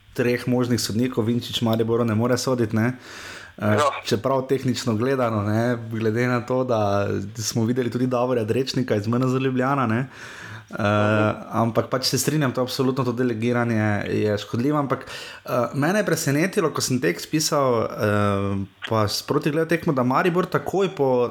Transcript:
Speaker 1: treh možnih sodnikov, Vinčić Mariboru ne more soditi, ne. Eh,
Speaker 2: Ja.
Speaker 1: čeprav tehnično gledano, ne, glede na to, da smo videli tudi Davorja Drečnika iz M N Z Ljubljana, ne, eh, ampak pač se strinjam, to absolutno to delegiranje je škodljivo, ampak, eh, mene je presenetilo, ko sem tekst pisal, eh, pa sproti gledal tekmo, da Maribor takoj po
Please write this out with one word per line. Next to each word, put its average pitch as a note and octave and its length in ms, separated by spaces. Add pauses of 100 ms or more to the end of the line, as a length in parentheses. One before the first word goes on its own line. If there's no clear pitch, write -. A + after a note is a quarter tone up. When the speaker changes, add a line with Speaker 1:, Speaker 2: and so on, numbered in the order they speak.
Speaker 1:
treh B2 360
možnih B2 340
sodnikov, A#2+ 440
Vinčić A#2 380
Mariboru A2+ 440
ne A2+ 100
more A#2+ 220
soditi, A#2+ 380
ne. A2+ 180 (640)
Eh, G#2 120
Speaker 2:
Ja. G#2+ 220 (120)
Speaker 1:
čeprav B2+ 420
tehnično B2+ 520
gledano, A#2 480
ne, A2+ 340 (120)
glede A2+ 380
na B2 140
to, B2+ 220
da G#2 440 (260)
smo A2+ 320
videli A#2+ 240
tudi B2+ 180
Davorja B2 360
Drečnika A#2+ 520
iz G#2 120
M A#2 80
N B2+ 100
Z B2+ 100
Ljubljana, C3 500
ne, A#2 220 (640)
eh, - 60 (760)
ampak A2+ 360
pač C3 180
se - 120
strinjam, D3 340
to B2 100
absolutno B2+ 420
to B2 80
delegiranje A#2+ 640 (320)
je G#2+ 300
škodljivo, A#2+ 400
ampak, C3+ 280 (360)
eh, - 80 (220)
mene D#3 280
je G3 60
presenetilo, D#3+ 640
ko - 120
sem B2+ 180
tekst E3 280
pisal, C#3 560
eh, G2+ 720 (260)
pa A2 220
sproti D3+ 460
gledal D#3+ 160
tekmo, E3 240
da C3 120
Maribor E3+ 420
takoj F3 440
po C#3 200 (220)